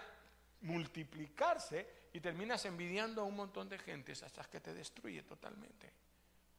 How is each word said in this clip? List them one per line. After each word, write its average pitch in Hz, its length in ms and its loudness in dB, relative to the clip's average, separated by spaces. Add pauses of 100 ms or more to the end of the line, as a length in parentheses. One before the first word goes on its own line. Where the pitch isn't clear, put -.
(600)
multiplicarse 165 1400 2 (100)
y 170 80 -2
terminas 180 460 2
envidiando 196 560 2
a - 20 6
un 202 140 2
montón 196 320 -2
de 196 100 -4
gentes 147 420 -6
hasta 147 220 -8
que 160 160 -8
te 165 140 -6
destruye - 500 -6
totalmente. - 680 -10 (640)